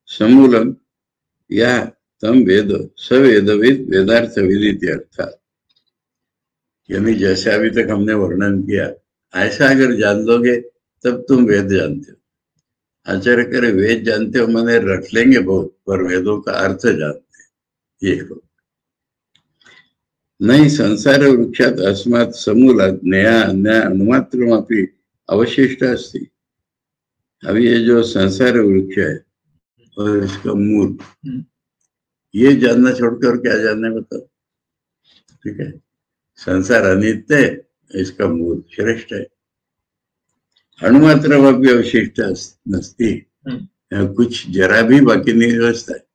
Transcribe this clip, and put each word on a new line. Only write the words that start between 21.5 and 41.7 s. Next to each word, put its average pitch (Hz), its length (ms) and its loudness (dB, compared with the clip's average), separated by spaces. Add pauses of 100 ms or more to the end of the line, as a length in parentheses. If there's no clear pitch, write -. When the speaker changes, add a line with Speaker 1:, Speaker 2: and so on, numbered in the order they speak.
Speaker 1:
अस्मात् 101 600 -2
समूलात् 107 680 0
नया 104 400 2
अन्य 101 380 0
अनुमात्रमपि 110 1160 -2 (300)
अवशिष्ट 123 540 0
अस्ति। 127 440 -6 (1200)
अब 98 100 0
ये 117 220 2
जो 117 240 2
संसार 113 560 0
वृक्ष 95 380 0
है 78 280 -4 (720)
और 104 260 -2
इसका 98 300 -8
मूल, 101 440 -2 (280)
Speaker 2:
हम्म। 131 200 -12 (920)
Speaker 1:
ये 131 200 6
जानना 123 360 2
छोड़कर 120 460 -2
क्या 110 200 -2
जानना 110 300 -2
है 113 60 -6
बताओ? 113 260 -12 (1200)
ठीक - 160 -12
है, - 220 -14 (540)
संसार 95 480 -2
अनित्य 104 520 -2 (100)
है, 80 220 -6 (340)
इसका 95 260 -4
मूल 85 360 -6 (120)
श्रेष्ठ 113 380 -6
है। 101 140 -12 (1600)
अणुमात्र 143 520 4
वापि 135 340 4
अवशिष्ट 117 500 0 (480)